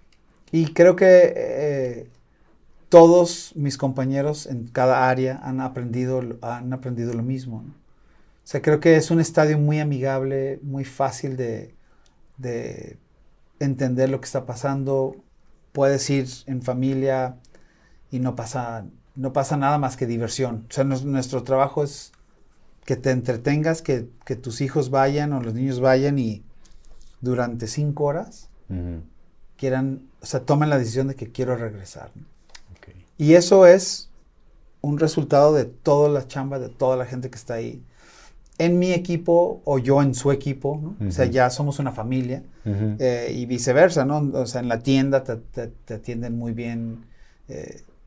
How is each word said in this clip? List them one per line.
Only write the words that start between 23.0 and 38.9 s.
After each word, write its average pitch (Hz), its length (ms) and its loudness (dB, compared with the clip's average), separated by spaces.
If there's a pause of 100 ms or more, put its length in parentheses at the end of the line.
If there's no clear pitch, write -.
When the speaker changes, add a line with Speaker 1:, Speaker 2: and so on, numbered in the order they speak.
Speaker 1:
entretengas, 135 720 0
que, 120 260 -4 (180)
que 127 100 -6
tus 117 260 -8
hijos 135 300 -2
vayan 139 420 2
o 131 80 -2
los 113 140 -6
niños 127 240 -2
vayan 135 400 2
y 107 240 -4 (800)
durante 120 440 -4
cinco 147 380 -4
horas 156 460 -6 (200)
Speaker 2:
Ujú. 87 320 -8 (560)
Speaker 1:
quieran, 131 460 -4 (180)
o - 60 -18
sea, 131 140 -6
tomen 147 280 2
la 143 80 2
decisión 123 300 -2
de 135 80 -8
que 117 160 -12
quiero 127 260 -4
regresar, 104 560 -12
¿no? - 120 -20 (520)
Speaker 2:
Ok. - 120 -20 (280)
Speaker 1:
Y 151 160 6
eso 180 320 8
es - 460 6 (680)
un 143 180 -4
resultado 151 560 4
de 131 100 2
toda 147 440 2
la 135 180 -2
chamba, 139 320 -8
de 123 100 -10
toda 131 260 0
la 127 120 -4
gente 127 240 -10
que - 60 -18
está - 180 -10
ahí. 120 260 -10 (760)
En 175 220 2
mi 180 140 2